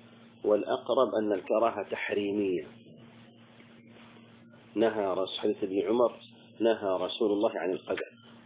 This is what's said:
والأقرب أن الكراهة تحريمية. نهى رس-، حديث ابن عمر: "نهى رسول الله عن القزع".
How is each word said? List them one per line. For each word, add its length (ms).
والأقرب 800
أن 120
الكراهة 580
تحريمية. 720
نهى 380
رس-، 240
حديث 260
ابن 180
عمر: 320
"نهى 420
رسول 300
الله 280
عن 120
القزع". 340